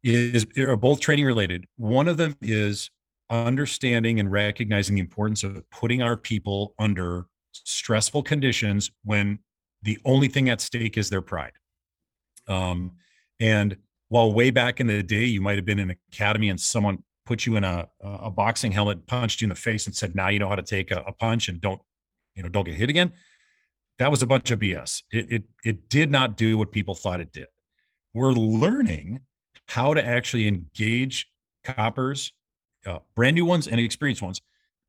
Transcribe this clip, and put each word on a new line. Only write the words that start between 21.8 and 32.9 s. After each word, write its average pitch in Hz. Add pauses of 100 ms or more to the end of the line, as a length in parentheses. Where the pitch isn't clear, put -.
you 98
know, 87
don't 95
get 85
hit 110
again." 175 (840)
That 131
was 143
a 127
bunch 127
of 113
B 101
S. -
It, 113
it, 113 (220)
it 110
did 147
not 131
do 110
what 104
people 101
thought 92
it 76
did. - (680)
We're 131
learning 113 (480)
how 135
to 151
actually 120
engage 110 (340)
coppers, 131 (540)
uh, 87 (160)